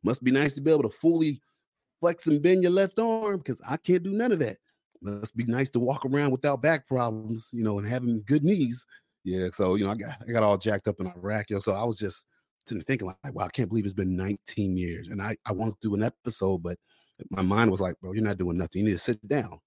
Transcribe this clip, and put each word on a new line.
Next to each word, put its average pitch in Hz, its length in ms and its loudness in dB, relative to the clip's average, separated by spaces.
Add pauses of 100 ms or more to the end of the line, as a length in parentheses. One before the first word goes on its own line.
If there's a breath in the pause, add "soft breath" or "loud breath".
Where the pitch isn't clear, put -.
Must 120 220 0
be 127 60 4
nice 139 240 4
to 143 80 -8
be 156 80 2
able 151 140 6
to 110 60 0
fully 160 520 2 (580)
flex 170 260 0
and 147 160 4
bend 185 200 6
your 175 100 4
left 190 260 2
arm, 220 440 0
'cause - 260 -6
I 143 80 -2
can't 175 260 2
do 196 100 -4
none 226 200 2
of 175 80 2
that. 110 180 -2 (440)
Must 101 340 -8
be 117 80 -2
nice 127 260 0
to 120 100 0
walk 123 260 -2
around 139 260 2
without 127 300 0
back 151 260 2
problems, 113 640 -2
you 117 100 -4
know, 104 160 0
and 101 80 -4
having 120 400 -2
good 143 180 4
knees." 143 420 2 (360 soft breath)
Yeah, 92 300 -2
so, 95 220 2
you 104 100 2
know, 98 60 0
I 110 60 -4
got, 117 200 -10 (100)
I 117 60 -6
got 113 100 2
all 104 140 6
jacked 101 320 -2
up 101 100 -4
in 92 100 -4
Iraq, 101 420 -6
yo. 98 100 -2
So 104 120 0
I 104 120 -2
was 113 140 -2
just - 280 -6 (400)
sitting 98 160 -6
thinking, 107 240 -2
like, 95 280 -12
"Wow, 98 100 -4
I 87 60 -6
can't 113 180 -2
believe 107 160 0
it's 98 100 -4
been 92 220 0
nineteen 98 600 -4
years." 87 320 -6
And 101 140 -8
I, 98 140 -6 (100)
I 104 60 -4
wanted 107 300 -4
to 113 60 -2
do 101 60 0
an 101 80 0
episode, 98 600 -2
but 87 160 -8 (520)
my 95 120 -2
mind 104 280 4
was 92 100 0
like, 90 200 -2
"Bro, 92 140 -8
you're 110 100 0
not 101 140 -2
doing 87 200 0
nothing. 90 220 -4
You 104 80 2
need 101 40 2
to 87 60 0
sit 110 300 -4
down." 135 380 -2